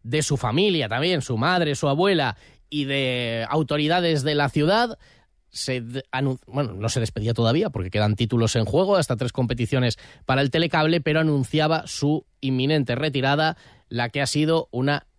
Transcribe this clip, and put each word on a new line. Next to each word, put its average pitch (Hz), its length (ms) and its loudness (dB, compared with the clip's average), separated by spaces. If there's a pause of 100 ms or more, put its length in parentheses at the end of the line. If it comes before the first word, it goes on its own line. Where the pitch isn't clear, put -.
de 147 180 0
su 147 140 0
familia 139 520 0
también, 143 340 0
su 117 140 -4
madre, 156 380 2
su 147 140 -2
abuela 151 480 2 (320)
y 147 160 -2
de 123 640 -2
autoridades 151 760 0
de 147 140 0
la 143 120 2
ciudad, 208 480 2 (520)
se 127 320 -6
de-, 120 320 -10
anun-, 131 340 -2
bueno, 127 280 -4
no 104 140 -4
se 120 120 0
despedía 113 340 -2
todavía 135 360 2
porque 92 200 -6
quedan 104 240 2
títulos 113 400 0
en 113 100 2
juego, 185 300 2
hasta 147 220 2
tres 120 160 -4
competiciones 123 680 0 (260)
para 131 160 0
el 139 120 0
Telecable, 165 480 2
pero 151 180 0
anunciaba 151 720 0
su 147 360 -2 (160)
inminente 131 540 0
retirada, 143 600 0 (320)
la 120 220 -4
que 139 120 -2
ha 131 60 0
sido 156 420 0
una 139 380 -2 (100)